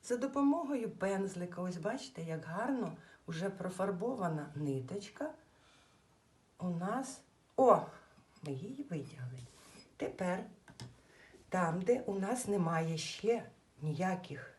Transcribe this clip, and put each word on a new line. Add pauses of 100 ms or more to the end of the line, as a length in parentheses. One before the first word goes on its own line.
За
допомогою
пензлика,
ось
бачите,
як
гарно (300)
уже
профарбована
ниточка (1300)
у
нас... (360)
О, (640)
ми
її
витягли. (580)
Тепер (1040)
там,
де
у
нас
немає
ще (360)
ніяких